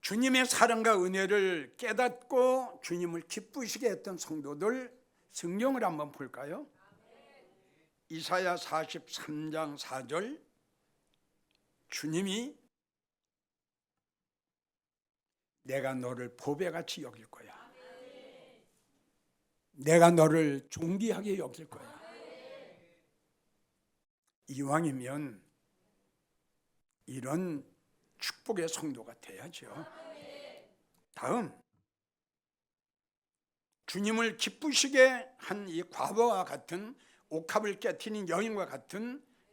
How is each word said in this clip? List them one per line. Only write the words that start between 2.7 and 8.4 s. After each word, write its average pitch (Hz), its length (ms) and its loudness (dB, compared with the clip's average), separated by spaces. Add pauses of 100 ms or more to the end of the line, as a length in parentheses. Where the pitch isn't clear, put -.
주님을 175 380 -4
기쁘시게 226 680 -4
했던 190 280 -6
성도들 156 760 -4 (380)
성경을 220 520 0
한번 151 280 -2
볼까요? 143 560 -10 (1400)
이사야 175 480 0